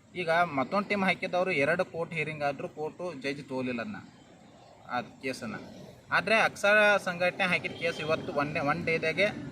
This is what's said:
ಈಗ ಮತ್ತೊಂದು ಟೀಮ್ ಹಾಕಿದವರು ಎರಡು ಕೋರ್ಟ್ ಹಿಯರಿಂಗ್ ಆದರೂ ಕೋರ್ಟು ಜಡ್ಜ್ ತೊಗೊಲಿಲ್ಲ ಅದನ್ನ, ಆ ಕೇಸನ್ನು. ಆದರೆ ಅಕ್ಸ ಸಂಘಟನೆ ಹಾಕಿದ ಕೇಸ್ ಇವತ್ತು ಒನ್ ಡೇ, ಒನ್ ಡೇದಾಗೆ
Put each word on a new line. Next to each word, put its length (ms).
ಈಗ 140
ಮತ್ತೊಂದು 600
ಟೀಮ್ 140
ಹಾಕಿದವರು 480
ಎರಡು 340
ಕೋರ್ಟ್ 280
ಹಿಯರಿಂಗ್ 300
ಆದರೂ 240
ಕೋರ್ಟು 540
ಜಡ್ಜ್ 280
ತೊಗೊಲಿಲ್ಲ 320
ಅದನ್ನ, 140
ಆ 100
ಕೇಸನ್ನು. 580
ಆದರೆ 240
ಅಕ್ಸ 300
ಸಂಘಟನೆ 380
ಹಾಕಿದ 280
ಕೇಸ್ 280
ಇವತ್ತು 340
ಒನ್ 200
ಡೇ, 60
ಒನ್ 260
ಡೇದಾಗೆ 400